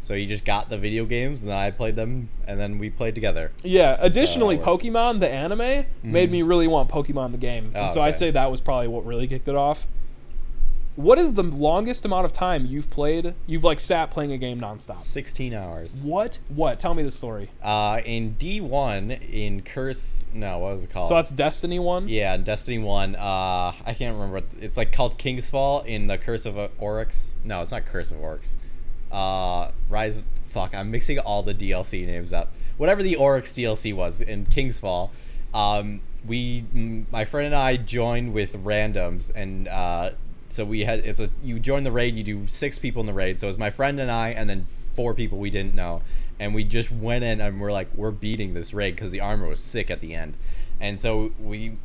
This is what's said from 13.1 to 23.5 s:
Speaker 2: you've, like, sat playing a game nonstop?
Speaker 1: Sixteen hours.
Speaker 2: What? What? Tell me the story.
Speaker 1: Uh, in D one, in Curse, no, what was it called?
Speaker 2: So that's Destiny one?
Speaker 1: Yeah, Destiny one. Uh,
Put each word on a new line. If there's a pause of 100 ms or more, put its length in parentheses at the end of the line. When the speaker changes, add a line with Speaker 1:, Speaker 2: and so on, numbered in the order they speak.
Speaker 2:
you've,
like,
sat
playing
a
game
nonstop?
Speaker 1:
Sixteen
hours.
Speaker 2:
What? (120)
What?
Tell
me
the
story. (140)
Speaker 1:
Uh,
in
D
one,
in
Curse, (120)
no,
what
was
it
called?
Speaker 2:
So
that's
Destiny
one?
Speaker 1:
Yeah,
Destiny
one.
Uh, (120)